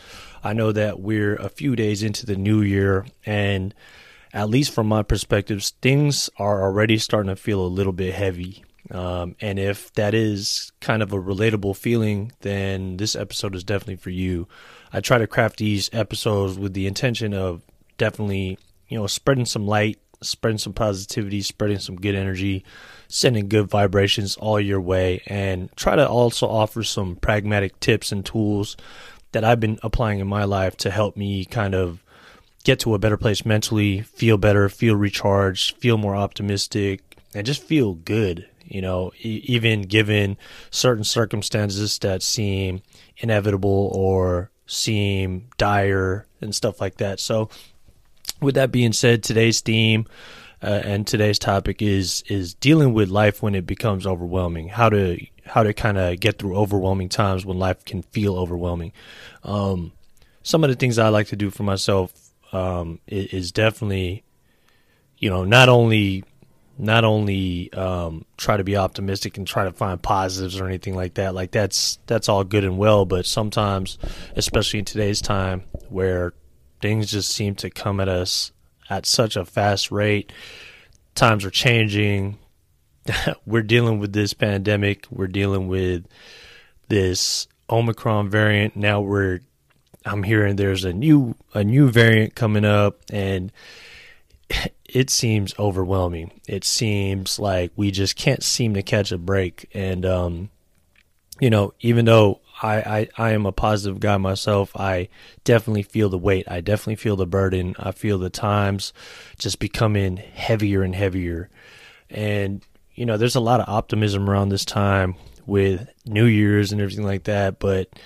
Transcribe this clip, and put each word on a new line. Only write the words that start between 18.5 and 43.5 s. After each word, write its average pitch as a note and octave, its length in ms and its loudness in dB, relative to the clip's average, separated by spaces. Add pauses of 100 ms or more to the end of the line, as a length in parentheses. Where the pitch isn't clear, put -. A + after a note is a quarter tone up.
you A#2 100 -6
know, G2+ 80 -4
spreading B2+ 400 0
some G#2+ 200 -4
light, G#2+ 320 0 (220)
spreading - 380 -4
some G#2 160 -8
positivity, G2+ 640 -4
spreading G2+ 380 -4
some F#2 180 -12
good G2 180 -2
energy, F#2+ 480 -4 (460)
sending G#2+ 400 0
good G#2 200 0
vibrations G2+ 680 0
all G#2+ 240 -2
your G2 220 -2
way, F#2 440 -2
and F#2+ 500 -6
try - 200 0
to D3 100 4
also A#2+ 400 0
offer A2 360 -2
some F#2+ 340 -6
pragmatic G#2 640 -2
tips - 320 0
and G2 140 -6
tools G#2 500 -2 (560)
that A2 120 0
I've A#2 160 4
been A2 220 -2
applying G#2+ 360 0
in G2 80 -4
my G2+ 180 0
life F#2+ 340 0
to G#2 120 -4
help G2 260 -2
me G2+ 300 -4
kind G2+ 280 -2
of F2+ 300 -2 (600)
get C3 160 4
to A2+ 140 2
a G#2 40 2
better G#2+ 180 2
place G#2 300 0
mentally, G#2+ 560 0
feel A2 340 2
better, G2+ 320 4
feel A2+ 260 2
recharged, G2 840 0
feel A#2 180 2
more G2+ 180 0
optimistic, G2+ 840 -2 (340)
and G#2 120 -6
just C#3+ 160 -4
feel B2 320 0
good, F2+ 520 -2 (200)
you G2 140 -10
know, F#2 320 -4 (100)
e-, A2 220 -6
even A2+ 380 0
given G2+ 560 2 (320)
certain A#2 340 0
circumstances G#2 920 -2
that F#2+ 240 -2
seem G2 580 -2 (380)
inevitable G2+ 760 2